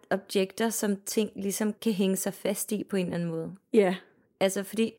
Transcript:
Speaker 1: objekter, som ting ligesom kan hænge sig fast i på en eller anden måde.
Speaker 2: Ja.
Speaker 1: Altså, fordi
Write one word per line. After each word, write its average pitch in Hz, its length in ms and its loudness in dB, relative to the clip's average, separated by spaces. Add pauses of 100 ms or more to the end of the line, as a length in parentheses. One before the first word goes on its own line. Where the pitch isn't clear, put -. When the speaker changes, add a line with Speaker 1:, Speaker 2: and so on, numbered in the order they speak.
(100)
Speaker 1:
objekter, 196 600 0
som 208 260 0 (100)
ting 214 300 0
ligesom 202 360 -2 (100)
kan 226 100 2
hænge 190 240 2
sig 185 180 -4
fast - 380 -4
i 208 180 -2
på 202 60 -2
en 185 100 2
eller 160 100 -4
anden 170 140 -2
måde. 165 220 -6 (200)
Speaker 2:
Ja. 196 220 6 (460)
Speaker 1:
Altså, 196 220 2
fordi 220 360 -2